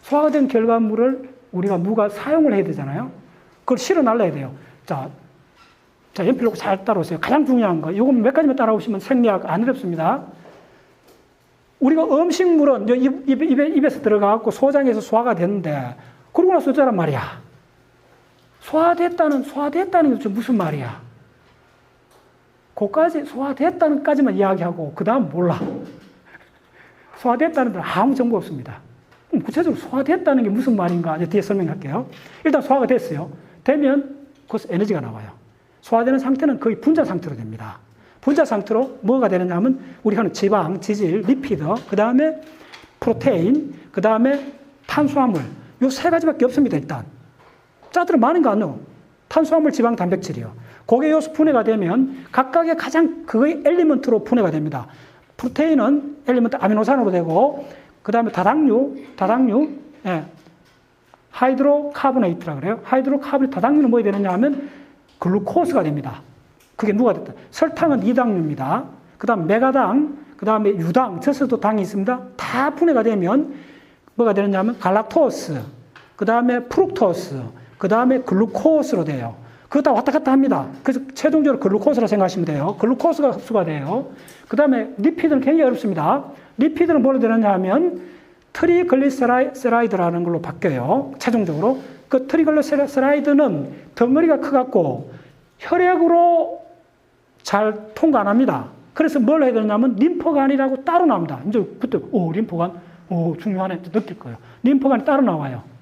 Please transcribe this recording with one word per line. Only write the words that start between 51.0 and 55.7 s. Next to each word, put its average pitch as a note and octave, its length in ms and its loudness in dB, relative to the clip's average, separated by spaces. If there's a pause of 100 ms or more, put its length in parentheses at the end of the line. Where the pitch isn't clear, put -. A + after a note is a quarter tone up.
요소 D#4 220 0
분해가 C#4+ 320 2
되면 A3 680 0
각각의 E4 440 0
가장 D#4+ 500 0
그의 D4 380 0
엘리먼트로 C#4+ 600 2
분해가 G#3+ 260 2
됩니다. D3+ 360 -6 (500)
프로테인은 C#4 800 0 (100)